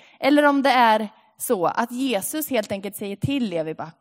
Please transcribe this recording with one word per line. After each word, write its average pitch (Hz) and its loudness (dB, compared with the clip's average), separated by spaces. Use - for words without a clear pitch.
Eller 294 4
om 277 4
det 262 4
är 220 4
så 190 -2
att 233 -2
Jesus 254 -4
helt 226 -2
enkelt 196 -8
säger 202 -8
till 254 -2
Levi 160 -4
bara, 160 -12